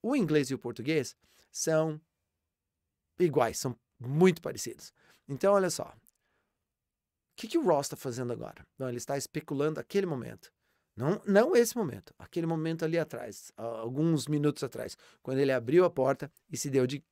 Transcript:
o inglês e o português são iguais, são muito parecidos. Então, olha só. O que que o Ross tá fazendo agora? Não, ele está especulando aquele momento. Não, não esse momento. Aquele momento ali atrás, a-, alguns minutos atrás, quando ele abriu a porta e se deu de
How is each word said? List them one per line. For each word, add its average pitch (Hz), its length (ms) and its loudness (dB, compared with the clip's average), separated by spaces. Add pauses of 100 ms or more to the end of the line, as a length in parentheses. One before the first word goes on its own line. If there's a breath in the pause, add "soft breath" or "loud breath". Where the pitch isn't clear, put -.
o 247 140 0
inglês 151 340 2
e 135 60 -2
o 120 40 -8
português 123 560 -2 (360 soft breath)
são 160 480 0 (1200)
iguais, 135 400 2
são 123 180 -6 (220)
muito 160 420 4
parecidos. - 520 -10 (340 soft breath)
Então, 160 260 2
olha 190 160 4
só. - 140 -6
O - 120 -14 (1400)
que - 120 -12
que 339 100 -2
o 320 60 0
Ross 151 260 4
tá 143 60 -10
fazendo 123 380 -6
agora? 110 320 -12 (120)
Não, 131 120 -6
ele 120 80 -6
está 135 200 -6
especulando 151 640 -4
aquele 196 260 -2
momento. 127 460 -8 (440)
Não, 147 300 0
não 220 300 4
esse 240 220 4
momento. 135 400 -6
Aquele - 280 -6
momento 165 380 -2
ali 165 140 0
atrás, 135 580 -8
a-, - 80 -12
alguns 127 640 0
minutos 147 360 0
atrás, 120 340 -10 (240 soft breath)
quando 135 180 -2
ele 139 120 4
abriu 131 340 4
a 170 40 4
porta 139 400 0 (200)
e 135 80 -10
se 147 120 -6
deu 131 160 4
de 135 260 -6